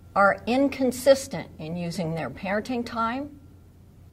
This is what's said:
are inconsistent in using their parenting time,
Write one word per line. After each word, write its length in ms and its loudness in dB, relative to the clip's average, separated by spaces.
are 300 4
inconsistent 1000 2
in 180 -8
using 380 -4
their 160 -4
parenting 560 -4
time, 540 -4